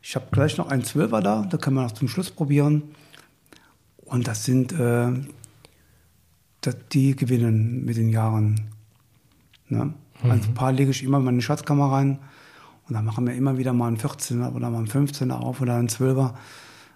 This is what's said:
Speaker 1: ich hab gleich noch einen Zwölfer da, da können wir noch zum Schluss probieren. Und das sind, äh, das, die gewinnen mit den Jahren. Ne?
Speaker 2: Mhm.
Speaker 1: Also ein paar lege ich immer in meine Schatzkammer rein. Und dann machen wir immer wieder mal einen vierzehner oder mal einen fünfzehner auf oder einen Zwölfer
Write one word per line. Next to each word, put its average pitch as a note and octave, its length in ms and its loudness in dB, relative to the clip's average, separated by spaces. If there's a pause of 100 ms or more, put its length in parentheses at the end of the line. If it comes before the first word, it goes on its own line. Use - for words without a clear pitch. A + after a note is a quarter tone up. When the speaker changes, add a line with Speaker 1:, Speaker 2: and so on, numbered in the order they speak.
Speaker 1:
ich - 160 -8
hab - 160 -4
gleich D3 240 2
noch E3+ 120 -4
einen B2+ 160 0
Zwölfer G3+ 360 0
da, G#3 220 0
da F3 160 -2
können C3+ 180 0
wir C3 60 0
noch A#2+ 100 -4
zum B2+ 160 -2
Schluss F3+ 220 -4
probieren. D3 540 2 (1120)
Und A#2+ 300 -2
das A2 160 -6
sind, B2+ 280 2
äh, A#2+ 380 2 (1500)
das, A#2+ 160 -4 (160)
die C3+ 240 4
gewinnen A#2+ 680 2
mit A#2 120 -2
den A2+ 120 2
Jahren. A2 640 2 (960)
Ne? B2+ 240 -2 (300)
Speaker 2:
Mhm. B2 80 4
Speaker 1:
Also G#2+ 180 2
ein A#2+ 60 0
paar C3 180 0
lege C3+ 200 2
ich C3 100 -4
immer C3+ 160 2
in C3 60 2
meine B2 180 2
Schatzkammer C#3+ 480 2
rein. C#3 280 2 (720)
Und A#2 60 -4
dann G#2+ 100 -2
machen A2+ 220 -2
wir A#2+ 80 -2
immer C3 240 0
wieder B2+ 140 0
mal A#2+ 160 2
einen A#2 80 0
vierzehner B2 580 -4
oder A#2+ 160 -4
mal A#2 80 -2
einen A2+ 80 -2
fünfzehner C3 540 -2
auf B2+ 200 -6
oder B2 140 0
einen A#2+ 140 2
Zwölfer C3 500 0 (580)